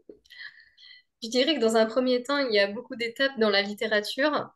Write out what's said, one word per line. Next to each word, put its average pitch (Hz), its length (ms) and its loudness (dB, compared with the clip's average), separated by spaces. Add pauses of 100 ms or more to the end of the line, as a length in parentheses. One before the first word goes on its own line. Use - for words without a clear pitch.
(1200)
Je 226 80 -10
dirais 269 260 2
que 247 60 -4
dans 226 140 4
un 226 100 6
premier 247 360 0
temps, 285 160 -2
il 262 160 0
y 208 60 4
a 202 80 4
beaucoup 240 280 -12
d'étapes 233 440 -4
dans 220 100 4
la 196 120 4
littérature. 214 960 -2